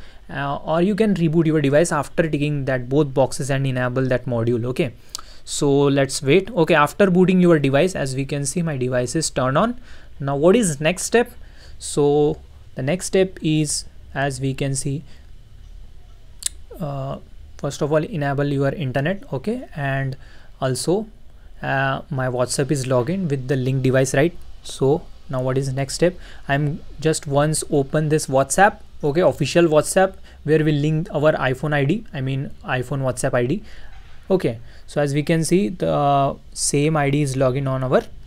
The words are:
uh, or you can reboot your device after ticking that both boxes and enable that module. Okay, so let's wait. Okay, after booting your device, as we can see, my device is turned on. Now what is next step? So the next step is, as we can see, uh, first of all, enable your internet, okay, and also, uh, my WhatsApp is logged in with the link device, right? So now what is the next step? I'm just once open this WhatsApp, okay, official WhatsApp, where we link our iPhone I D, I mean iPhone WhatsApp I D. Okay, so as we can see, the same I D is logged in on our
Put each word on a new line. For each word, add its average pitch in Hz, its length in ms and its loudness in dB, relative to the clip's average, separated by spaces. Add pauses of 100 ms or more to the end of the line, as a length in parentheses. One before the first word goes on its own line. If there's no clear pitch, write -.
(300)
uh, 143 280 -4
or 170 240 0
you 202 120 2
can 202 220 2
reboot 165 300 4
your 156 140 2
device 147 300 4
after 160 380 0
ticking 147 380 -2
that 127 220 -2
both 139 240 2
boxes 131 380 0
and 135 160 0
enable 127 400 0
that 123 200 0
module. 120 400 0
Okay, 127 260 -2 (520)
so - 260 0
let's 139 520 2
wait. 156 280 2
Okay, 165 240 2
after 151 360 4
booting 180 300 6
your 170 180 8
device, 139 360 4
as 139 220 -4
we 135 80 -2
can 143 220 -4
see, 175 160 -2
my 156 160 -2
device 127 360 -2
is 160 140 0
turned 131 300 0
on. 233 200 0 (400)
Now 139 180 -4
what 175 200 6
is 165 240 0
next 160 220 0
step? 240 300 2 (460)
So 147 600 2 (380)
the 135 60 -6
next 160 240 -2
step 190 360 2
is, 156 420 0 (300)
as 135 260 -4
we 135 140 -2
can 139 200 -2
see, 143 280 -4 (1800)
uh, 139 380 -6 (400)
first 143 240 -4
of 147 100 0
all, 156 100 4
enable 143 440 -2
your 139 240 0
internet, 143 520 -2 (100)
okay, 226 440 -6
and 135 400 -4 (440)
also, 156 460 0 (560)
uh, 135 380 0 (100)
my 131 180 -2
WhatsApp 127 420 0
is 135 160 -2
logged 127 240 2
in 185 180 -2
with 131 200 -4
the 143 80 0
link 131 260 0
device, 131 320 4
right? 143 200 4 (280)
So 139 420 0 (240)
now 127 140 -4
what 131 160 0
is 139 80 0
the 135 80 -2
next 135 200 -4
step? 180 200 2 (340)
I'm 147 320 0 (200)
just 156 260 0
once 147 440 2
open 151 380 2
this 151 200 0
WhatsApp, 139 500 4 (240)
okay, 147 180 0
official 160 440 4
WhatsApp, 165 500 4 (300)
where 156 200 2
we 156 80 2
link 151 400 0
our 151 200 2
iPhone 139 420 -2
I 143 100 2
D, 190 200 0 (100)
I 135 80 -6
mean 135 280 -4 (140)
iPhone 135 380 -2
WhatsApp 131 320 -2
I 123 120 2
D. 185 160 -2 (680)
Okay, 156 280 2 (280)
so 147 160 -2
as 143 100 0
we 147 100 0
can 160 220 2
see, 202 240 4
the 147 680 2 (180)
same 151 420 0
I 143 140 2
D 147 100 2
is 131 160 0
logged 131 220 2
in 139 80 -2
on 131 180 -2
our 170 180 2 (240)